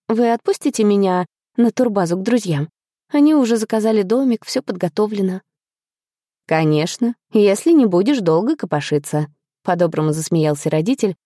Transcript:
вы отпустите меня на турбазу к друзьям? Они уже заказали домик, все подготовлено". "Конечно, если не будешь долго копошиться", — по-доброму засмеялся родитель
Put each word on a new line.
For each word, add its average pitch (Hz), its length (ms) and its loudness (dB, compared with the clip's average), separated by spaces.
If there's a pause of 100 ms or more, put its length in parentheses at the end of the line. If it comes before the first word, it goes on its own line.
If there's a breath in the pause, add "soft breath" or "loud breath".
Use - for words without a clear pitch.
вы 233 240 0
отпустите 240 520 -2
меня 196 420 2 (300)
на 233 140 2
турбазу 196 460 0
к 190 60 -6
друзьям? 180 480 -2 (420)
Они 294 220 4
уже 233 220 2
заказали 220 460 0
домик, 233 420 -2
все - 180 -4
подготовлено". 190 800 -4 (1040)
"Конечно, 160 680 0 (180)
если 208 400 2
не 294 120 6
будешь 208 360 2
долго 185 360 0
копошиться", — 151 680 -4 (380)
по-доброму 170 480 0
засмеялся 156 580 -2
родитель 190 560 -2